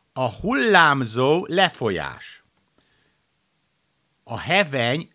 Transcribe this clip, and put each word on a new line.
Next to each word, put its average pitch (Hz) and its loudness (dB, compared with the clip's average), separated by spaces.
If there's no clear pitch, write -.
a 127 -2
hullámzó 156 2
lefolyás, 104 -4
a 113 -8
heveny 143 -2